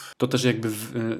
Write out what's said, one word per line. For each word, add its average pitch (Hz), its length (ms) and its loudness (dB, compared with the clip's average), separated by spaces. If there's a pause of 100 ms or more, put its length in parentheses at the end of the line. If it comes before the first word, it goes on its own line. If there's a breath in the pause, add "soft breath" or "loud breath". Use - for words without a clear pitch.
(160 loud breath)
to 127 120 2
też 127 160 2
jakby 113 260 4
w, 110 220 -6 (280)